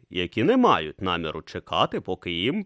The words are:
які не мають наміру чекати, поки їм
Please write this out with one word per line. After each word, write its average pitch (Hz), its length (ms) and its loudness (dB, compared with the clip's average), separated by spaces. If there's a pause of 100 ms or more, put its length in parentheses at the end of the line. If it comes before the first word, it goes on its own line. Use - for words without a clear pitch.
які 90 340 -2
не 226 140 4
мають 104 440 2
наміру 82 400 -2
чекати, 92 600 -2
поки 90 300 -8
їм 131 340 -2